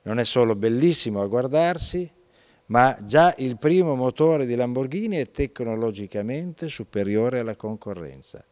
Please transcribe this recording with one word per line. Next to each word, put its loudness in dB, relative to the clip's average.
Non -4
è 0
solo 2
bellissimo 0
a 0
guardarsi, -2
ma 4
già 6
il -4
primo 2
motore 2
di -2
Lamborghini -2
è -4
tecnologicamente -6
superiore -2
alla -6
concorrenza. -12